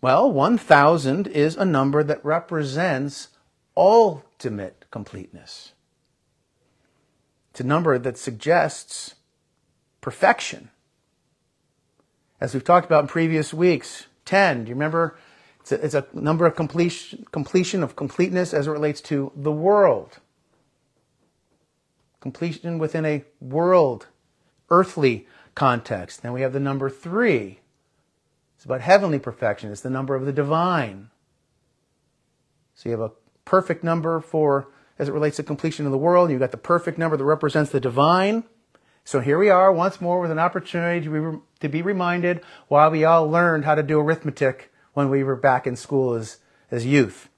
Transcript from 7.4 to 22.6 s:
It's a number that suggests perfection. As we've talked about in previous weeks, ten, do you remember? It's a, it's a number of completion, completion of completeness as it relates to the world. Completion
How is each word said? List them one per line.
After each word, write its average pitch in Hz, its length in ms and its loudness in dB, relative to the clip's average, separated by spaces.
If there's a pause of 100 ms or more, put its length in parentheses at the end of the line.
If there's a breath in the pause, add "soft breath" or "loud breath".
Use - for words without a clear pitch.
It's - 80 -16
a 127 40 -8
number 147 320 2
that 123 220 -4
suggests - 960 -4 (880)
perfection. - 680 -2 (1700)
As 135 120 -6
we've 131 100 -6
talked 175 220 4
about 156 180 2
in - 20 -8
previous 160 480 -2
weeks, 170 520 -2 (180)
ten, 175 400 0
do 110 60 -14
you 123 40 -10
remember? 156 420 -2 (440 soft breath)
It's - 100 -10
a, - 140 -4
it's 147 100 -4
a 139 180 -2
number 160 320 -2
of 165 120 2
completion, 170 760 -4
completion 175 540 -2
of 131 100 -8
completeness 180 580 -4
as 143 140 -2
it 156 60 -4
relates 147 300 -4
to 139 340 -4
the 147 160 -4
world. 160 680 2 (2000)
Completion 165 640 -8